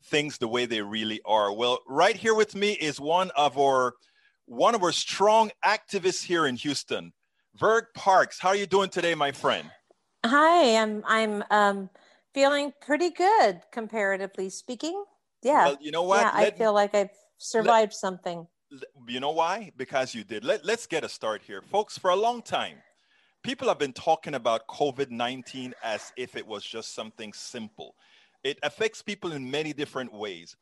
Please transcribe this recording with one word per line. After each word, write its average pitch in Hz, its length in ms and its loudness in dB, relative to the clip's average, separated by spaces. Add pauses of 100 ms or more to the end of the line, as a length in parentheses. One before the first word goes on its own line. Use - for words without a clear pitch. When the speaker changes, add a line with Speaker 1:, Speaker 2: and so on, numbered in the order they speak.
Speaker 1:
things 147 340 -2
the 120 80 -2
way 120 180 0
they 113 160 -4
really 107 440 -4
are. 104 280 2
Well, 120 360 0
right 170 260 2
here 220 220 0
with 214 180 0
me 202 200 0
is 147 260 -4
one 170 340 0
of 139 240 2
our, 131 360 2 (500)
one 165 320 2
of 190 80 -2
our 170 80 2
strong 214 580 2 (140)
activists 190 580 -2
here 170 240 0
in 127 80 0
Houston, 113 580 -6 (440)
Virg 220 300 2 (100)
Parks. 185 420 4
How 185 120 0
are 196 40 4
you 202 120 -2
doing 190 240 2
today, 170 260 0
my 143 160 0
friend? 113 360 -2 (560)
Speaker 2:
Hi, 294 520 6
I'm, 214 280 0
I'm, 214 460 0
um, 202 400 2 (420)
feeling 285 480 2
pretty 302 300 0
good, 349 500 4 (120)
comparatively 196 760 -4
speaking. 311 520 -8 (400)
Yeah. 254 220 6
Speaker 1:
Well, 143 160 2
you 151 100 -10
know 165 140 0
what? 190 160 4
Speaker 2:
Yeah, 214 120 4
I 208 120 4
Speaker 1:
Let 214 140 0
Speaker 2:
feel 220 140 2
like 208 220 2
I've 202 160 2 (280)
survived 220 520 4
Speaker 1:
let - 40 -18
Speaker 2:
something. 180 520 -8 (260)
Speaker 1:
l-, 139 60 -20 (300)
you 123 100 -6
know 143 140 -2
why? 170 440 -2
Because - 380 -4
you 110 80 -8
did. 107 220 -10
Let, 185 200 0
let's 214 220 -4
get 156 160 -2
a 110 60 -6
start 107 340 -6
here. 98 180 -14
Folks, - 380 -4
for 185 120 0
a 180 60 4
long 226 240 0
time, 110 360 -6 (680)
people 254 260 -4
have 170 100 2
been 139 140 -2
talking 160 400 -2
about 120 360 -2
covid 135 420 -4
nineteen 123 720 -8
as 110 340 -6
if 123 180 -10
it 107 120 -10
was 101 180 -10
just - 300 -12
something 110 400 -12
simple. - 600 -14 (480)
It 139 200 -4
affects 220 400 -4
people 196 300 -8
in 135 180 -8
many 151 240 -4
different 135 400 -8
ways. 95 480 -12